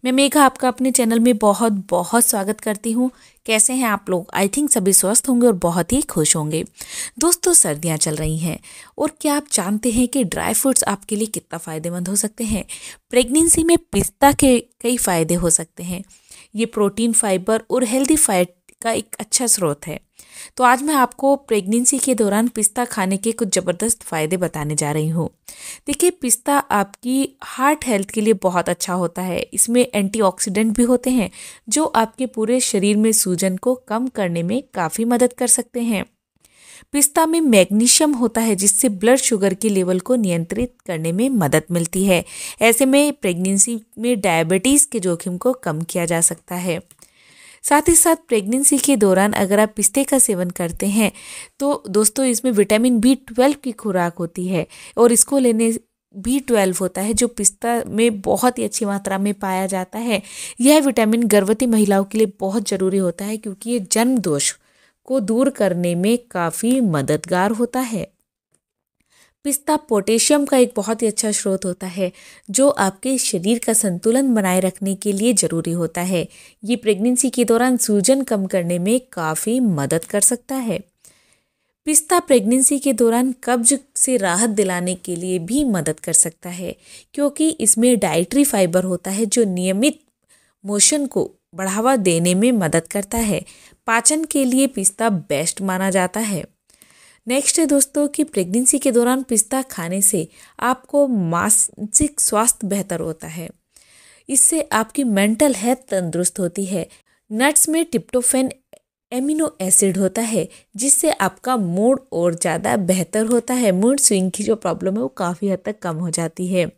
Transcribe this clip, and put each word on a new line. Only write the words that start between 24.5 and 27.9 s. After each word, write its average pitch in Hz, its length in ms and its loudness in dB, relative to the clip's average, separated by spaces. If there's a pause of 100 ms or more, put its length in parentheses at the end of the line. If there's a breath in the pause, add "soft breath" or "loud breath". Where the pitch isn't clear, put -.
जा 147 160 -2
रही 156 180 -2
हूँ। 165 200 -4 (580 loud breath)
देखिए, 294 240 0
पिस्ता 285 460 -2
आपकी 247 840 -2
हार्ट 294 420 -2
हेल्थ 202 240 -2